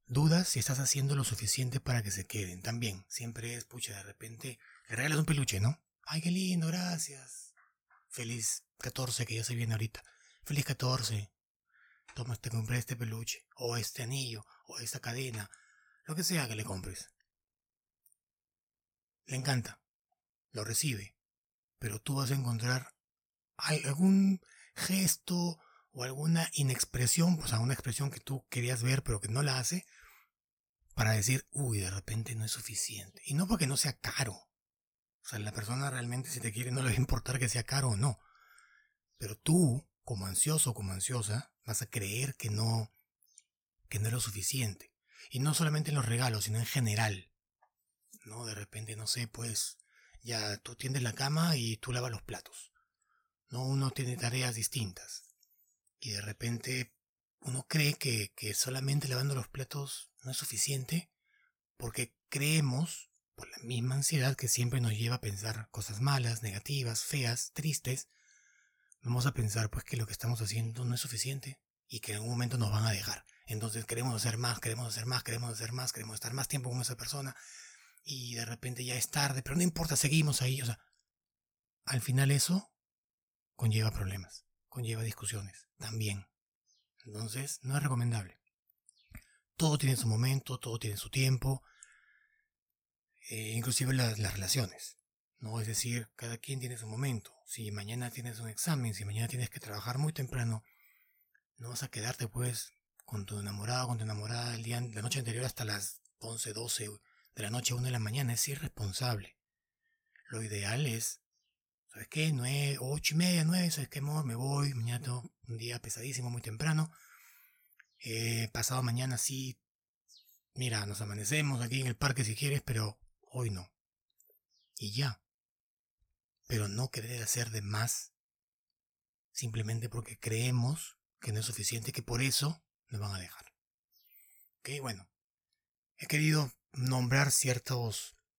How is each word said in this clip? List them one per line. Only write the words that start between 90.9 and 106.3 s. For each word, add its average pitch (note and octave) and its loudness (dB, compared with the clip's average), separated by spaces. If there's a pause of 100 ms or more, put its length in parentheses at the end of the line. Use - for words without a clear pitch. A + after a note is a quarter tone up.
su - -10
tiempo. C3 2 (1700)
Eh, A2 -6
inclusive B2 2
la-, B2 4
las G2+ 0
relaciones, G2 -2 (400)
¿no? A2+ -4
Es G#2+ -2
decir, A#2+ -2
cada A#2 -8
quien C3+ -6
tiene B2 -6
su A2 -10
momento. A2+ -2 (140)
Si A2 -8
mañana A2 -6
tienes A#2 -8
un A#2 -8
examen, A#2 0
si G#2 -6
mañana G#2+ -2
tienes B2 -2
que - -12
trabajar G#2+ -6
muy D3+ 2
temprano, A#2+ -2 (920)
no A#2 -10
vas - -4
a C3 -6
quedarte, A#2 -4
pues, A#2+ -4 (300)
con G#2 -6
tu G#2 -6
enamorado, G#2 -2
con A#2+ 0
tu A2 -4
enamorada A2+ -4
el A2+ -8
día, A#2+ -2
la A2+ -6
noche A#2+ -2
anterior A#2 -4
hasta B2+ -6
las G#2+ -4 (160)
once, A2+ -8